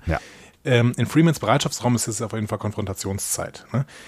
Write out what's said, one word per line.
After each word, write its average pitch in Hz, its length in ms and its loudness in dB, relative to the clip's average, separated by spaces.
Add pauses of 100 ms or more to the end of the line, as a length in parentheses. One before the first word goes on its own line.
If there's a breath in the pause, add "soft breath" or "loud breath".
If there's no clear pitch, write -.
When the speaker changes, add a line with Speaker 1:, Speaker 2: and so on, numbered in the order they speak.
Speaker 1:
Ja. 80 120 0 (460 loud breath)
Speaker 2:
Ähm, 123 320 4
in 120 100 0
Freemans 160 320 4
Bereitschaftsraum 120 560 2
ist 113 140 -2
es 110 120 -4
auf 110 120 -6
jeden 110 160 -2
Fall 107 100 -4
Konfrontationszeit, 98 1120 -6
ne? 131 120 0 (240 loud breath)